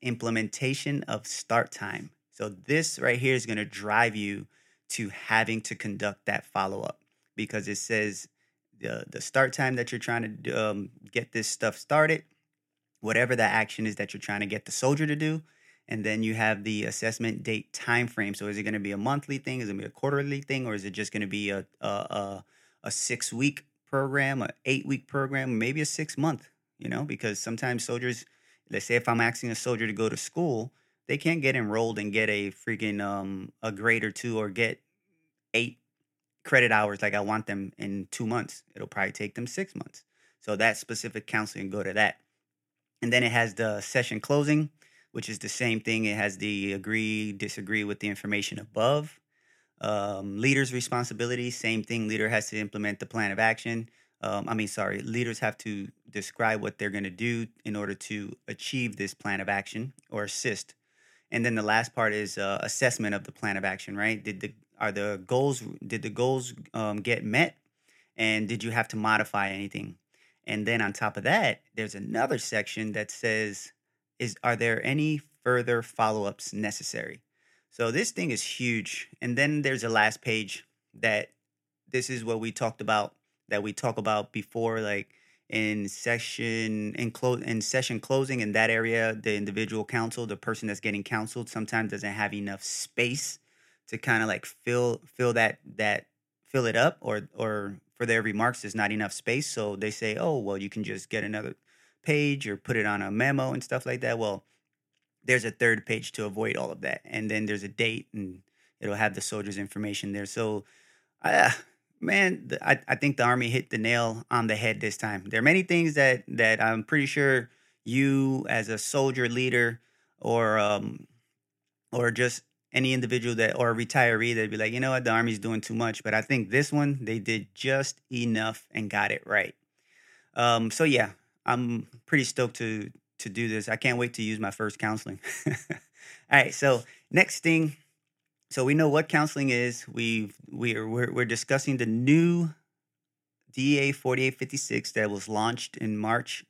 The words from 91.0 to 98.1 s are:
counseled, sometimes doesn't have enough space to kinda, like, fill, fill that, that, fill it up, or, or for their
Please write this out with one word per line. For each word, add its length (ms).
counseled, 460
sometimes 400
doesn't 240
have 180
enough 300
space 760
to 100
kinda, 280
like, 200
fill, 580
fill 300
that, 240
that, 300
fill 220
it 100
up, 240
or, 340
or 420
for 100
their 160